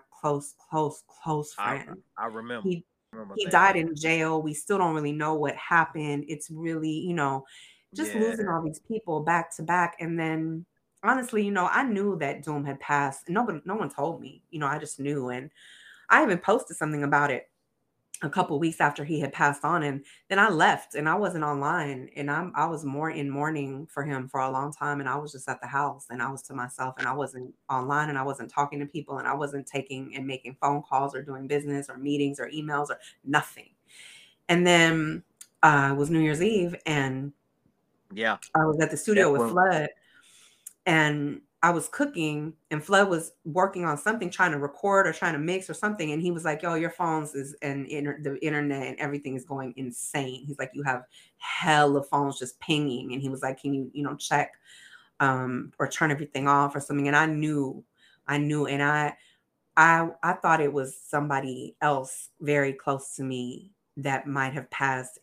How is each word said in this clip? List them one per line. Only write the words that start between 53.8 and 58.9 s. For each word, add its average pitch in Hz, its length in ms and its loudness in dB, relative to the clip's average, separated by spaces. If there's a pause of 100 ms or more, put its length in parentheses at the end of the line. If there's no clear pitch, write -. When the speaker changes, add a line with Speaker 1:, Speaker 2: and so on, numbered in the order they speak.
Speaker 1:
you 147 100 -6
know, 139 120 -4
check, - 360 0 (680)
um, 131 580 0
or 135 100 0
turn 160 240 2
everything 143 360 -2
off 143 280 4
or 139 40 -2
something?" 143 280 0
And 147 80 4
I 156 100 6
knew, 151 580 -2 (440)
I 143 100 0
knew, 147 280 2
and 139 160 0
I, 151 340 2 (600)